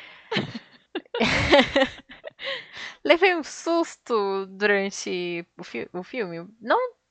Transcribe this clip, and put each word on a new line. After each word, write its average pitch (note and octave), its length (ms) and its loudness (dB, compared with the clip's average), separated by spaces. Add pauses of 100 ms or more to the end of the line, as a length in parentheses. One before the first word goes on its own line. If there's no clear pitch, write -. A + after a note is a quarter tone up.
(320)
<laughs> - 1800 0 (960)
Levei F4 320 6
um D#4 80 -4
susto G#3+ 1040 -2
durante F#3+ 1000 -2 (120)
o F3 60 -14
fi-, - 300 -10
o F3+ 100 -8
filme. F3+ 440 -8 (140)
Não A4+ 340 0 (160)